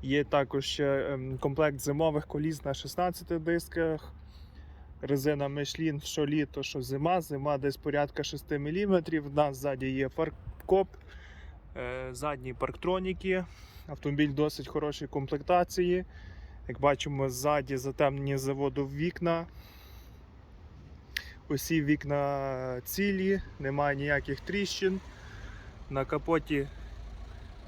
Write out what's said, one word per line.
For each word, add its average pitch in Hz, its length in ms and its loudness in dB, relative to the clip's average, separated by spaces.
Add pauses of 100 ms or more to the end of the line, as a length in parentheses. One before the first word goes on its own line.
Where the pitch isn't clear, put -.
Є 139 220 2
також 139 420 2
ще, 139 480 0
ем, 131 240 -4
комплект 143 420 2
зимових 147 480 2
коліс 151 380 -2
на 139 80 -2
шістнадцятих 175 680 -2
дисках. 165 720 0 (880)
Резина 143 460 2
Michelin, 143 580 -2
що 151 200 0
літо, 143 380 0
що 135 180 -4
зима. 143 400 2
Зима 147 360 0
десь 135 200 0
порядка 147 460 0
шести 147 360 -4
міліметрів. 160 680 2
В 139 40 -10
нас 143 240 4
ззаді 135 320 0
є 131 200 0
фаркоп. - 760 2 (920)
Е, 131 340 -4
задні 127 420 -4
парктроніки. 185 920 0 (420)
Автомобіль 143 460 2
досить 147 340 2
хорошій 147 400 -2
комплектації. 175 1000 4 (640)
Як 127 120 -6
бачимо, 139 500 4
ззаді 135 480 2
затемнені 139 600 2
з 131 40 0
заводу 135 460 0
вікна. 165 600 0 (2000)
Усі 151 340 2
вікна 139 1000 2
цілі, 190 580 2 (180)
немає 143 360 2
ніяких 139 460 0
тріщин. 190 580 0 (880)
На 135 160 0
капоті 151 640 2 (1000)